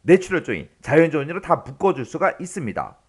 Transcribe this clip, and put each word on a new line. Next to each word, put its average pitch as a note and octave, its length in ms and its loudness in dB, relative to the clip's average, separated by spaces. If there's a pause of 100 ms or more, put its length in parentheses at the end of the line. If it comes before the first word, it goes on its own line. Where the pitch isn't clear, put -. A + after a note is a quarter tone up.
내추럴 F#3 420 2
조인, F2 240 -8 (140)
자연 D#3+ 280 4
조인으로 D#3 300 -4
다 E3+ 260 0
묶어줄 C#3 380 -2
수가 E3 340 -2
있습니다. F#2 600 -8 (120)